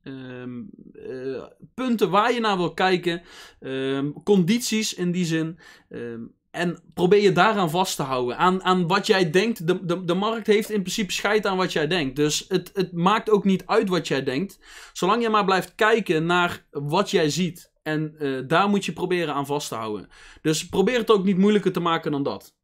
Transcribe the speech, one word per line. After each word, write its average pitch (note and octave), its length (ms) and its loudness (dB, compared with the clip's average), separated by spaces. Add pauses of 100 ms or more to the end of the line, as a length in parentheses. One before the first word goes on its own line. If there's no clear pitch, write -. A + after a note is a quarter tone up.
ehm, B2+ 580 -12 (320)
eh, B2+ 500 -10 (300)
punten A#3+ 360 0
waar G#3+ 240 2
je A#3+ 60 -2
naar G#3 180 0
wil F3+ 160 -2
kijken. F3 480 0 (380)
Ehm, C3+ 520 -4 (120)
condities G#3 720 2
in F3+ 180 -2
die F3+ 140 0
zin. D#3+ 340 -2 (300)
Ehm, A#2 320 -12 (300)
en E3+ 280 -4 (140)
probeer F3+ 280 4
je G3 100 6
daaraan F#3 380 2
vast F#3 260 0
te D#3 80 -4
houden. B2+ 340 -2
Aan, F#3 260 2
aan F3+ 240 2
wat G3 200 0
jij F#3+ 220 4
denkt. F#3+ 380 0
De, F#3 180 -2
de, F3 180 -4
de E3+ 100 -2
markt G#3+ 340 -2
heeft G#3+ 220 2
in G#3+ 120 -2
principe F#3 320 -4
scheid G#3 320 0
aan F#3+ 120 0
wat F#3 160 0
jij D#3 140 0
denkt. D3+ 280 -2
Dus D3 320 0
het, F3+ 260 -2
het F3+ 200 -4
maakt G3 360 2
ook G3+ 140 4
niet F#3+ 220 2
uit G3+ 240 2
wat F3 180 -2
jij C3+ 160 -2
denkt. C3+ 360 -4 (340)
Zolang A3+ 280 0
jij A3+ 100 0
maar G#3 140 2
blijft F3+ 300 0
kijken G#3+ 500 2
naar F3 460 0
wat D#3 400 -2
jij E3 180 2
ziet. D#3 420 -4 (120)
En, D#3 360 -4
eh, C3+ 280 -4
daar F3+ 220 2
moet G3+ 160 0
je F3 80 -6
proberen E3+ 400 -2
aan C3+ 120 -2
vast C#3+ 240 -4
te - 60 -8
houden. G#2+ 340 -8 (320)
Dus D#3 260 -2
probeer G3+ 300 2
het A3+ 140 0
ook G3 120 4
niet F#3+ 140 2
moeilijker G3 340 4
te F3+ 80 -4
maken E3 320 0
dan C#3+ 120 -2
dat. G#2+ 400 -8